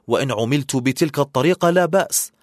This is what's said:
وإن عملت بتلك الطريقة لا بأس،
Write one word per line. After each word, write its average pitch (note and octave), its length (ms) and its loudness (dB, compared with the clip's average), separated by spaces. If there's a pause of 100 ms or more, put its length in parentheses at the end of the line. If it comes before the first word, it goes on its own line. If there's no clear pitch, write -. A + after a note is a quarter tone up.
وإن A#2 240 0
عملت A#2+ 440 -2
بتلك C3 440 0
الطريقة D3+ 500 0
لا F3+ 160 2
بأس، - 460 -2 (120)